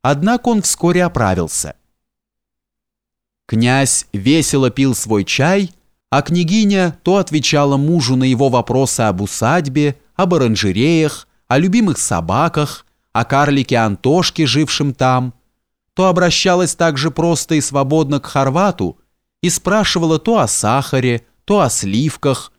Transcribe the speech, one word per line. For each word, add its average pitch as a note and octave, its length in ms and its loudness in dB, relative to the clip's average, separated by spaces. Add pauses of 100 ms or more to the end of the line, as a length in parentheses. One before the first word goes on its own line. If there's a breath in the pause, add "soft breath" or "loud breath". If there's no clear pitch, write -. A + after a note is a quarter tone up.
Однако E3+ 460 0
он A3 140 0
вскоре F3 420 0
оправился. F#2+ 720 -2 (1700)
Князь B2+ 680 0
весело C3+ 560 2
пил C3 260 0
свой G#2 300 -2
чай, F3+ 460 0 (380)
а C#3+ 120 0
княгиня F3+ 800 0
то F#3+ 160 2
отвечала C#3+ 580 0
мужу C#3+ 400 0
на C3 80 2
его C3 260 2
вопросы B2 520 0
об G2+ 200 0
усадьбе, C#3+ 760 -2 (160)
об F3+ 200 0
оранжереях, C3 920 0 (200)
о B2+ 100 0
любимых F#3+ 400 2
собаках, A2+ 880 -2 (280)
о A#2 120 0
карлике C#3 520 0
Антошке, B2+ 680 0
жившем C#3 480 -2
там, B2+ 400 0 (640)
то F#3 100 2
обращалась F3+ 720 2
так D#3+ 240 0
же D#3 100 -2
просто E3 460 -2
и D3 60 2
свободно C#3 580 0
к - 80 -10
Хорвату C3+ 720 -2 (420)
и F3 80 0
спрашивала E3+ 680 0
то A3+ 180 0
о C3 100 2
сахаре, B2 800 -2 (200)
то G3+ 160 2
о C3+ 100 2
сливках B2+ 880 -2